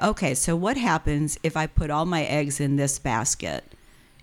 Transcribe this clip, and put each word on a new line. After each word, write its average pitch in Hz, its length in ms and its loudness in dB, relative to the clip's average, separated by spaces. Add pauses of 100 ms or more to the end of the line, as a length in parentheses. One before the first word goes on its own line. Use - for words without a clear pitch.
"Okay, 185 320 0
so 165 220 0
what 202 200 0
happens 156 680 0
if 160 140 -2
I 156 100 0
put 156 240 2
all 151 160 0
my 165 180 0
eggs 147 360 0
in 139 160 2
this 143 220 0
basket 110 680 -2 (580)